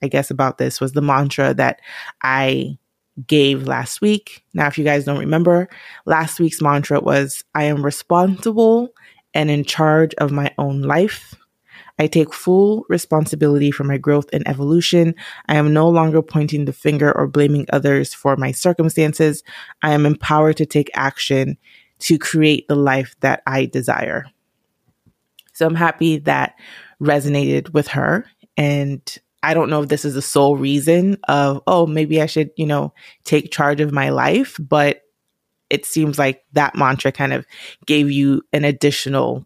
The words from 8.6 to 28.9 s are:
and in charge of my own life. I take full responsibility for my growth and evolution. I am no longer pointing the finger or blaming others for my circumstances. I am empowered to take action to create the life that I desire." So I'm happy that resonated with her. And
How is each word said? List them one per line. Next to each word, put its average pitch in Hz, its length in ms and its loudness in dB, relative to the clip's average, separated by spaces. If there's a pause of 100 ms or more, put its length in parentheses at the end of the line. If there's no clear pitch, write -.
and 151 160 0
in 147 140 0
charge 156 500 2
of 143 180 -2
my 143 240 -2
own 139 260 -4
life. 156 520 -2 (640)
I 156 80 2
take 156 260 0
full 202 560 2
responsibility 151 800 0
for 139 140 -4
my 139 140 -2
growth 147 340 0
and - 160 -4
evolution. 165 680 2 (340)
I 151 80 0
am 151 180 4
no 156 120 4
longer 160 360 4
pointing 151 420 -2
the 139 80 -4
finger 147 420 0
or 143 140 0
blaming 143 460 2
others 139 400 0
for 135 220 0
my 131 160 -4
circumstances. 160 920 0 (400)
I 156 100 0
am 147 140 4
empowered 151 520 2
to 151 80 0
take 147 280 0
action 135 640 -2 (400)
to - 200 2
create 156 500 0
the 147 80 2
life 135 440 0
that 135 260 0
I 135 200 -2
desire." 127 580 -4 (1300)
So 160 140 0
I'm 165 80 0
happy 165 460 0
that 139 340 -2 (480)
resonated 143 720 0
with 147 140 0
her. 143 360 -2 (320)
And 143 600 -4 (240)